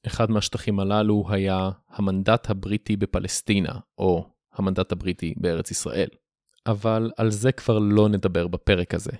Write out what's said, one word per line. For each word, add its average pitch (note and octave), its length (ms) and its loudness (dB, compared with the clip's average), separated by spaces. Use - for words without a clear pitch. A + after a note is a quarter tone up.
אחד A2 240 0
מהשטחים G#2 480 -2
הללו G#2 500 2
היה F#2+ 400 0
המנדט G2 600 0
הבריטי G2+ 460 -2
בפלסטינה, F#2+ 760 0
או F2 320 0
המנדט F#2+ 380 -2
הבריטי F2 460 -4
בארץ E2+ 340 -2
ישראל. - 360 -2
אבל A2 520 0
על A2+ 140 2
זה A2 200 2
כבר A2 280 0
לא G#2 300 6
נדבר F2+ 380 0
בפרק F2+ 460 0
הזה - 260 -4